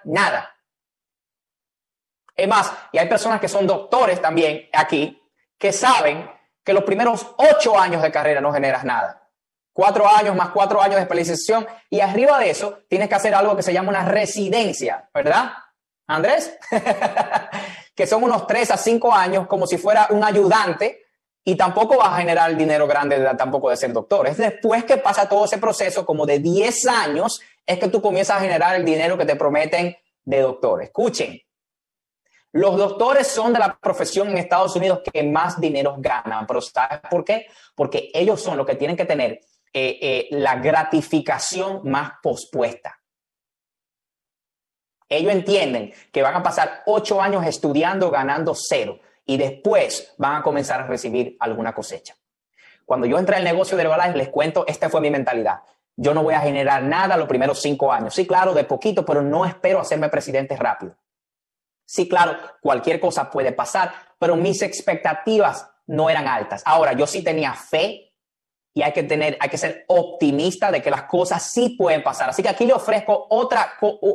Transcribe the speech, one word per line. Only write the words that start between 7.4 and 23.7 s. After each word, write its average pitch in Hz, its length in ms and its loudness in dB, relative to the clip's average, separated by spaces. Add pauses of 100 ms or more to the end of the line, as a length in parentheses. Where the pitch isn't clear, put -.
años 175 260 2
de 156 100 2
carrera 147 280 2
no 147 120 0
generas 135 320 0
nada. 117 400 -4 (480)
Cuatro 202 360 4
años 208 260 6
más 175 160 0
cuatro 202 300 2
años 202 160 4
de 190 60 4
especialización 175 640 0 (240)
y 202 100 0
arriba 233 380 4
de 220 100 2
eso 202 300 -4 (100)
tienes 202 220 -2
que 214 40 2
hacer 202 200 2
algo 202 200 4
que 196 80 -2
se 180 120 -2
llama 185 160 0
una 196 160 0
residencia, 208 1040 -2
¿verdad, 220 400 0 (540)
Andrés? 214 500 0 (140)
<laughs> - 1200 -4
Que 185 120 0
son 220 180 2
unos 240 220 0
tres 226 240 0
a 196 80 2
cinco 233 340 2
años 190 340 2
como - 200 0
si 170 120 -2
fuera 208 320 4
un 208 140 2
ayudante 202 800 2 (400)
y 185 120 0
tampoco 202 400 4
vas 233 160 6
a - 40 0
generar 165 340 2
el 160 60 0
dinero 156 300 2
grande 143 320 2
de, 131 160 2
tampoco 131 360 0